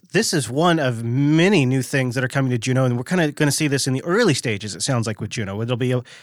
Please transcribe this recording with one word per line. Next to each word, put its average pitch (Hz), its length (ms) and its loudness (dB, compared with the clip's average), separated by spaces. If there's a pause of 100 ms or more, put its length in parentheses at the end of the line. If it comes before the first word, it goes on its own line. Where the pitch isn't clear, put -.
(140)
this 214 200 0
is 131 160 0
one 160 300 2
of 123 240 -2
many 147 600 4
new 131 160 2
things 127 340 -2
that 131 80 -2
are 123 60 -2
coming 135 220 0
to 123 60 0
Juno, 131 280 0
and 123 100 0
we're 123 80 -4
kinda 160 300 0
gonna 147 180 0
see 156 160 0
this 135 180 -2
in 135 60 -2
the 131 140 -2
early 185 280 2
stages, 107 400 -4
it - 100 -10
sounds 120 220 0
like, 113 140 -6
with 107 120 -8
Juno. 101 300 -6
It'll 120 140 -2
be, 127 180 0
uh, 123 60 0 (240)